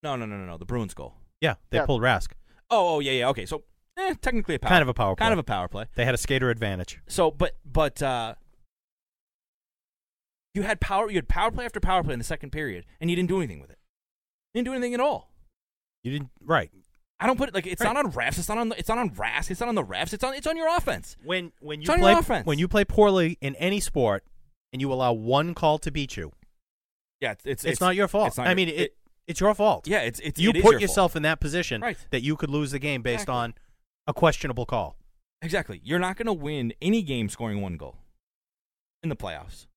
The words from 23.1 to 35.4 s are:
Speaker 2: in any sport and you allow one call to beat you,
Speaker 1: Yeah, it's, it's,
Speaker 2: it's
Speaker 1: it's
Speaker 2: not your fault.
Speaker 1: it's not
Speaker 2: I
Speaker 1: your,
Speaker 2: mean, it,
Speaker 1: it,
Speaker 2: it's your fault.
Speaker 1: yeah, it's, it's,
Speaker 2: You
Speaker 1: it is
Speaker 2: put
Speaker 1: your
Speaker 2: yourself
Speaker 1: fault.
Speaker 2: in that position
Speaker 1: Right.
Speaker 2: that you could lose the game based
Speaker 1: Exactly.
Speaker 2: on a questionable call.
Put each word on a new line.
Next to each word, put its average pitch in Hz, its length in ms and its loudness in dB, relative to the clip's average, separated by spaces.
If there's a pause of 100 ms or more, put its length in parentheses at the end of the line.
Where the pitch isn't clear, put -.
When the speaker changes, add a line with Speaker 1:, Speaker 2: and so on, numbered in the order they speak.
Speaker 2:
in 135 140 -4
any 190 240 0
sport 107 460 0 (480)
and 131 80 -4
you 139 100 0
allow 127 220 2
one 131 400 2
call 156 260 2
to 156 120 -6
beat 139 260 -6
you, 76 140 -8 (920)
Speaker 1:
Yeah, 123 120 -2
it's, - 120 -14
it's, 135 180 -6
Speaker 2:
it's 160 100 0
Speaker 1:
it's - 80 -2
Speaker 2:
not 185 140 2
your 196 120 2
fault. 208 220 2
Speaker 1:
it's - 80 -6
not - 100 0
Speaker 2:
I - 20 2
Speaker 1:
your, 180 60 4
Speaker 2:
mean, 185 140 2
it, 147 100 -6
Speaker 1:
it, - 180 -2 (300)
Speaker 2:
it's 170 120 -6
your 208 140 4
fault. 196 340 2
Speaker 1:
yeah, 196 140 2
it's, 117 180 -4
it's, 151 200 -8
Speaker 2:
You 185 100 6
Speaker 1:
it 190 80 4
is 185 60 2
Speaker 2:
put 233 100 12
Speaker 1:
your 214 80 4
Speaker 2:
yourself 190 300 4
Speaker 1:
fault. - 60 -4
Speaker 2:
in 147 60 -2
that 156 160 0
position 147 420 -4
Speaker 1:
Right. 233 160 -4 (120)
Speaker 2:
that 127 140 -2
you 147 120 0
could 147 140 -4
lose 143 220 -2
the 139 80 -4
game 139 240 -4
based 117 200 -2
Speaker 1:
Exactly. 131 120 -2
Speaker 2:
on 120 180 -4 (540)
a 151 60 -4
questionable 131 520 2
call. 98 320 -4 (460)